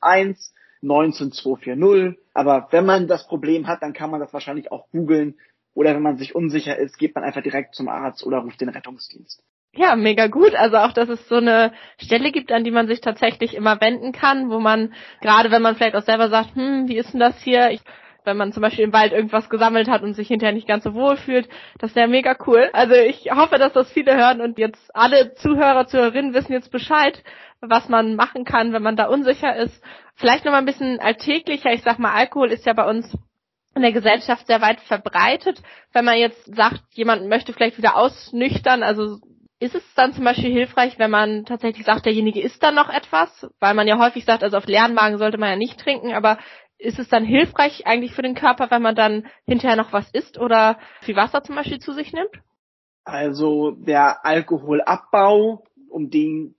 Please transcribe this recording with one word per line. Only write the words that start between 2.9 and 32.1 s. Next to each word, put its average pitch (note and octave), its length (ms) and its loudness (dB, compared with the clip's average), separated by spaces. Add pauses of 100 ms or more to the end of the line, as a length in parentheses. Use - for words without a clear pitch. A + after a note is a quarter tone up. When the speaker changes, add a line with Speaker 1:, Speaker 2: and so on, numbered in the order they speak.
Speaker 1:
das E3 200 -2
Problem D#3 380 -4
hat, E3 160 -8
dann D3 120 -10
kann D#3 180 -12
man D#3 80 -8
das C#3+ 140 -12
wahrscheinlich C#3+ 380 -12
auch - 200 -14
googeln. D3+ 440 -2 (380)
Oder D3 220 2
wenn D3 60 -4
man D3 160 -2
sich C3+ 180 -12
unsicher D3+ 420 -4
ist, C#3 200 -6
geht D3+ 180 -4
man - 80 -8
einfach C#3 200 -8
direkt C3+ 320 -8
zum B2+ 120 -8
Arzt C3+ 380 -10
oder B2+ 140 -4
ruft A#2 220 -10
den B2 80 -6
Rettungsdienst. - 760 -20 (300)
Speaker 2:
Ja, E4+ 220 0
mega A3 320 2
gut. E4 260 4
Also A3+ 240 2
auch, A3 140 2
dass A#3 160 0
es A#3 220 -10
so A#3 60 0
eine A3+ 360 2 (260)
Stelle B3+ 340 -2
gibt, C#4+ 200 -6
an A#3 140 0
die A#3 60 -6
man A#3 160 0
sich A#3 120 -4
tatsächlich A3+ 560 -4
immer G#3 240 0
wenden A#3 320 -2
kann, C4+ 380 0
wo A3+ 100 -4
man, A3 340 0 (280)
gerade G#3+ 280 4
wenn A3+ 120 4
man A3+ 140 2
vielleicht A3+ 200 0
auch G#3 80 -2
selber A3 260 2
sagt, A3 260 -2
"Hm, C4 340 -4
wie A3+ 80 -6
ist A#3+ 160 -6
denn B3 80 -2
das A#3+ 200 2
hier?" B3 300 2
Ich, A3 100 -8 (440)
wenn G3+ 100 -2
man G3+ 160 -4
zum G#3+ 100 -10
Beispiel A3 220 0
im G#3+ 100 0
Wald G#3+ 200 4
irgendwas G#3+ 360 -2
gesammelt A3+ 400 2
hat G#3+ 140 0
und G#3 100 -6
sich G#3 140 -10
hinterher G#3+ 260 0
nicht G#3+ 140 -8
ganz G#3+ 160 -2
so G#3 100 -8
wohl C4+ 220 0
fühlt, B3+ 320 -2 (320)
das A3+ 120 -8
ist - 40 -10
ja A#3+ 120 4
mega B3+ 280 2 (100)
cool. B3+ 280 6
Also A#3+ 220 4
ich B3 360 4
hoffe, D4 260 4
dass C4+ 140 2
das B3+ 200 0
viele C4+ 240 2
hören B3 260 4
und A#3 180 -6
jetzt A3 340 -6
alle B3 420 4
Zuhörer, C#4 520 2
Zuhörerinnen B3+ 460 0
wissen C4+ 180 -2
jetzt B3+ 200 -6
Bescheid, C#4+ 520 -2 (380)
was A#3 260 0
man A3 280 0
machen B3 280 -2
kann, A#3 300 -2
wenn A3 100 -4
man A3 140 -2
da A3 80 2
unsicher C4+ 500 -2
ist. A#3 260 -8 (340)
Vielleicht B3 280 0
noch D4 80 -2
mal C#4+ 80 2
ein C4+ 60 0
bisschen C4 340 -4
alltäglicher. C#4+ 720 -4
Ich A#3 120 -2
sag A#3 140 0
mal, A#3+ 160 -2